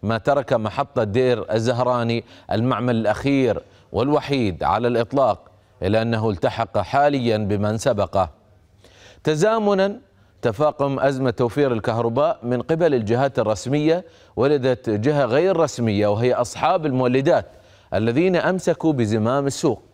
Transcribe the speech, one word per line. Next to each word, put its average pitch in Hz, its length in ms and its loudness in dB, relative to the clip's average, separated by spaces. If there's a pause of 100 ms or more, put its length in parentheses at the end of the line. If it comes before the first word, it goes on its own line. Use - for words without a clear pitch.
ما 110 140 0
ترك 139 360 0
محطة 117 500 -2
دير 110 500 0
الزهراني 117 720 0 (280)
المعمل 120 440 0
الأخير 113 680 0 (300)
والوحيد 131 720 -2
على 104 240 0
الإطلاق، 120 520 0 (440)
إلا 104 180 2
أنه 113 280 0
التحق 113 480 -2
حاليا 131 600 0
بمن 104 400 -2
سبقه. 98 520 0 (920)
تزامنا 202 720 2 (460)
تفاقم 139 580 0
أزمة 135 300 0
توفير 127 440 0
الكهرباء 117 680 0
من 120 180 -2
قبل 160 320 0
الجهات 123 460 0
الرسمية، 147 680 0 (300)
ولدت 131 540 0
جهة 127 360 0
غير 160 320 2
رسمية 113 500 0
وهي 117 260 2
أصحاب 156 520 -2
المولدات 131 600 2 (480)
الذين 120 420 0
أمسكوا 165 580 0
بزمام 117 540 0
السوق 131 340 -2 (120)